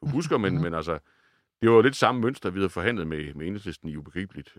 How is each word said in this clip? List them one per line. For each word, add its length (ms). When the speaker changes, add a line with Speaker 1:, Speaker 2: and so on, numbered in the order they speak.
Speaker 1:
du 60
husker, 320
men, 160
Speaker 2:
Mhm. 80
Speaker 1:
men 120
altså, 240
det 100
var 60
jo 60
lidt 140
samme 240
mønster, 300
vi 80
havde 120
forhandlet 360
med, 280
med 120
Enhedslisten 420
i 80
ubegribeligt 640